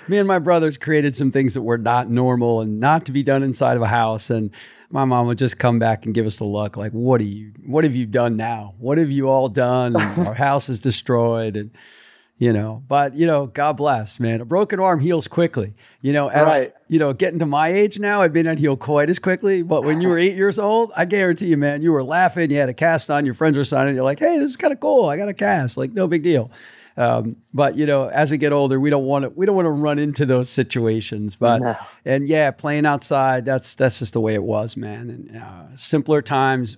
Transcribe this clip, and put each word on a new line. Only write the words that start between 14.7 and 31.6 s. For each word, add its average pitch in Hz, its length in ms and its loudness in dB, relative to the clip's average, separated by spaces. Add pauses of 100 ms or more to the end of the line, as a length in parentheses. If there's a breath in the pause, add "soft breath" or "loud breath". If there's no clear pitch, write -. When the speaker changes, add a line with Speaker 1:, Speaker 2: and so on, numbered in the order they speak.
Speaker 2:
arm 185 220 2
heals 160 260 0
quickly. 131 480 -2 (280 soft breath)
You 139 100 0
know, 143 180 0
at, 151 160 4
Speaker 1:
Right. 143 260 2 (140)
Speaker 2:
you 160 140 2
know, 139 120 0
getting 170 280 -2
to 160 60 0
my 147 260 0
age 202 260 0
now, 208 240 0
it 165 100 4
may 165 120 2
not 160 140 -2
heal 139 180 2
quite 147 340 0
as 175 80 0
quickly, 190 440 0
but 160 200 0
when 156 180 0
you 180 80 2
were 170 100 2
eight 185 180 2
years 190 200 2
old, 220 400 0
I 165 80 2
guarantee 180 440 0
you, 156 80 4
man, 143 260 0
you 170 80 2
were 143 140 2
laughing, 170 480 0
you 143 60 0
had 135 100 2
a 123 60 -4
cast 160 360 0
on, 147 160 0
your 123 80 -2
friends 156 220 2
were 143 80 0
signing, 135 320 0
you're 127 80 0
like, 139 160 0
"Hey, 320 180 2
this 277 120 0
is 254 60 -10
kinda 285 200 -2
cool. 269 320 2
I 147 80 -2
got 202 120 -4
a 196 60 -6
cast." 180 420 -2
Like, 131 160 -4
no 190 140 -2
big 160 160 0
deal. 139 260 2 (480 loud breath)
Um, 117 400 0 (160)
but, 139 240 0
you 151 100 0
know, 139 220 0
as 147 220 0
we 156 80 0
get 143 140 2
older, 139 260 2
we 143 120 2
don't 139 140 2
wanna, 139 260 -2
we 175 140 -4
don't 202 120 2
wanna 170 160 2
run 147 260 0
into 147 260 -2
those 127 240 0
situations. 110 840 -4
But, 117 280 2